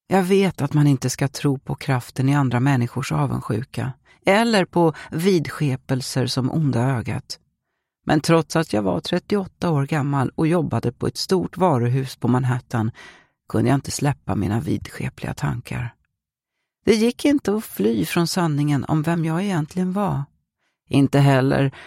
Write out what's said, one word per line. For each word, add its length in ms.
Jag 160
vet 400
att 120
man 120
inte 240
ska 180
tro 300
på 160
kraften 540
i 60
andra 260
människors 520
avundsjuka 800
eller 380
på 300
vidskepelser 1160
som 240
onda 300
ögat. 600
Men 140
trots 360
att 160
jag 100
var 180
trettioåtta 680
år 160
gammal 480
och 120
jobbade 460
på 140
ett 100
stort 400
varuhus 600
på 120
Manhattan 640
kunde 220
jag 60
inte 140
släppa 440
mina 260
vidskepliga 720
tankar. 600
Det 80
gick 300
inte 300
att 100
fly 400
från 220
sanningen 580
om 180
vem 220
jag 180
egentligen 500
var. 320
Inte 300
heller 560